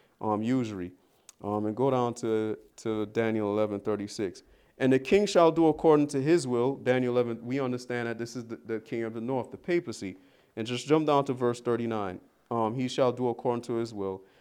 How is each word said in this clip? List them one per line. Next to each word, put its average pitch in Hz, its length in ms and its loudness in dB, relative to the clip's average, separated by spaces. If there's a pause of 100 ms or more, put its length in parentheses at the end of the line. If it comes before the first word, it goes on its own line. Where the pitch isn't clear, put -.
(220)
um, 107 200 0
usury, 110 500 -2 (520)
um, 104 220 -2
and 107 100 -4
go 131 140 2
down 123 240 0
to, 110 420 -2 (200)
to 110 300 -4
Daniel 110 440 0
eleven 104 300 0
thirty-six. 101 640 -4 (340)
"And 131 120 4
the 131 80 6
king 196 280 2
shall 170 260 6
do 165 140 4
according 151 420 4
to 143 140 -2
his 151 260 2
will." 123 280 2
Daniel 127 420 2
eleven, 117 260 0
we 127 160 -2
understand 123 480 -4
that 117 80 -4
this 117 180 -8
is 120 120 -10
the, 113 180 -10
the 110 160 -4
king 117 220 -6
of 113 100 -4
the 117 80 -8
north, 120 300 -4
the 101 80 -14
papacy. 120 580 -4 (400)
And 113 100 -4
just 123 220 -4
jump 156 180 4
down 143 200 4
to 139 80 -2
verse 120 260 0
thirty-nine. 113 580 -2 (320)
Um, 113 240 0
"He 127 140 -2
shall 127 240 2
do 123 160 -2
according 120 340 -2
to 120 120 -6
his 113 200 -4
will. 98 280 -6 (180)